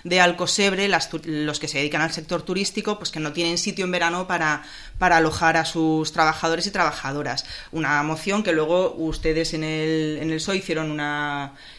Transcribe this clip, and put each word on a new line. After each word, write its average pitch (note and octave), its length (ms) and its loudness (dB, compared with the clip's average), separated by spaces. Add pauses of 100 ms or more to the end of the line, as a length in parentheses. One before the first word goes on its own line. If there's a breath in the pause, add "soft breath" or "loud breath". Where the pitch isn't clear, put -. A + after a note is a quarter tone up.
de F3 160 2
Alcosebre, F#3 720 2
las E3 200 2
tu-, D#3+ 140 -6
los D3+ 360 -2
que D3 100 -6
se - 80 -4
dedican D3 240 0
al D#3+ 100 0
sector F3 300 -4
turístico, G3 560 -2
pues - 140 -8
que D#3+ 100 -6
no D3+ 100 -4
tienen E3+ 260 0
sitio F#3 280 -2
en F3+ 60 -2
verano F3 360 0
para, D#3+ 360 0 (360 loud breath)
para F3 180 6
alojar D#3+ 380 4
a D#3+ 80 2
sus D#3 480 0
trabajadores E3 560 2
y G3 40 -6
trabajadoras. C#3+ 720 -2 (260 loud breath)
Una D3 320 2
moción F3 400 -2
que F#3+ 80 0
luego E3 460 2
ustedes D#3+ 560 -2
en D#3 100 -2
el, D#3 580 -2
en D#3+ 100 -2
el D#3+ 100 -2
psoe G3 160 -2
hicieron D#3+ 340 -2
una, D3 640 -4 (260 loud breath)